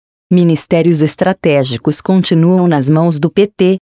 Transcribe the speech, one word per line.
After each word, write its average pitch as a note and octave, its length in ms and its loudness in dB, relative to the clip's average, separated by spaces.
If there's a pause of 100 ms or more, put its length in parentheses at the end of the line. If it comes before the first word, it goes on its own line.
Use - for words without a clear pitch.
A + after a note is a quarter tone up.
(320)
Ministérios E3+ 680 0
estratégicos D3+ 1000 -2
continuam F3+ 680 0
nas C#3+ 220 -2
mãos D#3 300 0
do D#3+ 100 -2
P G3+ 160 0
T, F#3+ 320 -2 (160)